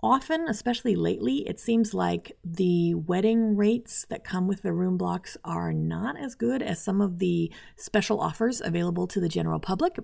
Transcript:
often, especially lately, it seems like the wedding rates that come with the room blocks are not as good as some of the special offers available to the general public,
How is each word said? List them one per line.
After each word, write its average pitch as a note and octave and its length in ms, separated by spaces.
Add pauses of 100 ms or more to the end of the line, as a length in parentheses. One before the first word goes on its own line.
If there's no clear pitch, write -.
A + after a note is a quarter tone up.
often, C4+ 440
especially A#3 480
lately, F#3 420 (100)
it - 120
seems A3+ 320
like F3 520
the E3+ 500
wedding G#3 640
rates G#3+ 540
that - 140
come F#3 240
with G3 140
the F#3 100
room F3+ 240
blocks F3+ 480
are E3+ 300
not E3 460
as C4+ 160
good A#3+ 260
as - 180
some G3 220
of F#3 160
the E3+ 340 (240)
special - 440
offers A3+ 440
available F3 440
to G3 120
the F3 80
general D#3+ 320
public, G3 440